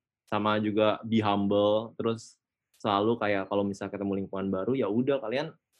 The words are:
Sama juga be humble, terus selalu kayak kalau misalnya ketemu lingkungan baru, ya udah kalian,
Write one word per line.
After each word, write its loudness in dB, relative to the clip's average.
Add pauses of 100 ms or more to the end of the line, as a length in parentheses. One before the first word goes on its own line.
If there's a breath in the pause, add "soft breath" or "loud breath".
(320)
Sama 2
juga 2
be 2
humble, 2
terus -6 (400)
selalu 0
kayak 0
kalau 2
misalnya -4
ketemu -2
lingkungan -4
baru, -2
ya 0
udah 0
kalian, -4 (280)